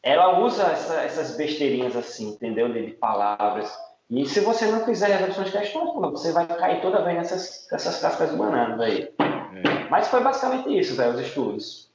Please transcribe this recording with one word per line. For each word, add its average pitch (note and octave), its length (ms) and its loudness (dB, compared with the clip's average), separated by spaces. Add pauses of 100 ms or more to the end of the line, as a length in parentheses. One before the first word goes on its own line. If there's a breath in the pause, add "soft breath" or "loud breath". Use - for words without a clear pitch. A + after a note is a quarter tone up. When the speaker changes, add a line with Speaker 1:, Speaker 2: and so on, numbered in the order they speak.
Speaker 1:
ela F3 360 6
usa G#3+ 240 2
essa, D#3+ 400 0
essas - 340 -4
besteirinhas C3+ 600 0
assim, A2+ 340 -6
entendeu? A2+ 420 -2
De, A2+ 140 -4
de - 60 -12
palavras. G#2 840 0 (320)
E C3 160 0
se G3+ 160 0
você A3 260 2
não A3 180 2
fizer G3+ 240 2
resoluções F#3+ 420 0
de G3+ 80 -2
questões, D#4 320 -2
pô, F#3 220 -2
você D#3+ 200 -4
vai E3+ 140 2
cair F3 340 0
toda F#3 220 2
vez F3 140 0
nessas, - 560 -6
nessas - 280 -4
cascas - 300 0
de - 60 -2
banana A2+ 480 0
aí. G2+ 360 0
Speaker 2:
É. - 720 -2
Speaker 1:
Mas - 160 4
foi B3+ 140 4
basicamente C4 580 0
isso, - 160 0
velho, A#2+ 200 2
os B2 60 -2
estudos. - 760 -6